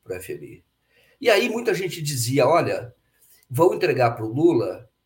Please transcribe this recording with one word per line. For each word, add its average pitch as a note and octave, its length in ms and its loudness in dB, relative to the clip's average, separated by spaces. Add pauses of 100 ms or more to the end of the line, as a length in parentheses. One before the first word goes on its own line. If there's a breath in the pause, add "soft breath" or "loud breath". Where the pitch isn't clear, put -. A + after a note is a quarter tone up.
pro F#2 120 -10
F F2+ 180 -12
M D2 120 -14
I. - 180 -20 (580 soft breath)
E - 80 2
aí A3 200 4
muita A3+ 240 -2
gente E3+ 280 -6
dizia, C3 460 0
"Olha, B2+ 460 0 (560 soft breath)
vão D#3 240 4
entregar B2+ 380 2
pro A2+ 160 -8
Lula A#2 640 0 (160)